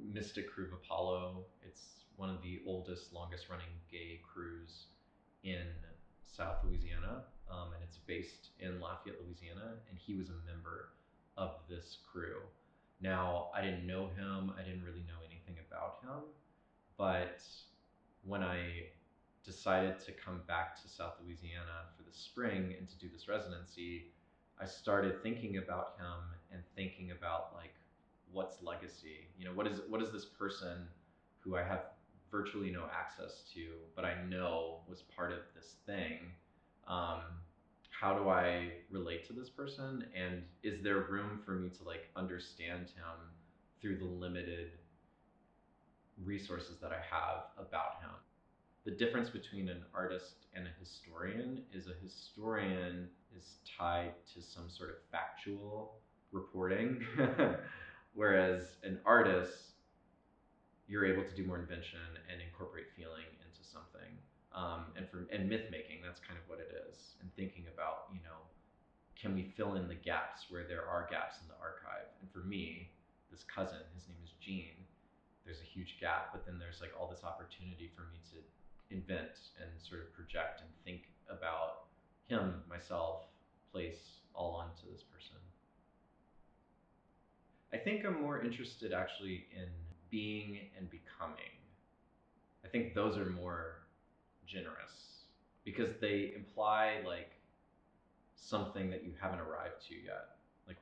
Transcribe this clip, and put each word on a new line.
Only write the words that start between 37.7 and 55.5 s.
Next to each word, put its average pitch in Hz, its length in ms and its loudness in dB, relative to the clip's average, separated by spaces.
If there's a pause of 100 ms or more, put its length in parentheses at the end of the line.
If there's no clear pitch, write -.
how 98 260 6
do 98 120 6
I 87 440 8 (180)
relate 85 360 0
to 110 60 -10
this 127 160 -6
person? 135 560 -4 (100)
And 90 280 0 (200)
is 95 200 0
there 98 180 8 (100)
room 104 340 0
for 98 80 -2
me 90 180 2
to, - 140 -10
like, 82 300 -6
understand 90 720 -4
him 85 280 -8 (640)
through 98 180 2
the 92 60 -2
limited 87 680 -2 (1500)
resources 90 580 -2
that 82 100 -2
I 82 80 0 (100)
have 85 340 2 (140)
about - 420 -2
him? 87 100 -8 (760)
The 101 80 -2
difference 117 360 4
between 98 400 -4
an 87 140 -6 (120)
artist 92 600 -2
and 92 120 -6
a 85 40 -6 (100)
historian 98 840 -4 (100)
is 92 160 -6
a 85 140 -4
historian 92 1080 0 (280)
is - 200 -16 (220)
tied 87 340 4 (220)
to 87 80 -12
some 85 260 -10
sort 85 220 -8
of 82 60 -8 (160)
factual 101 880 -2 (320)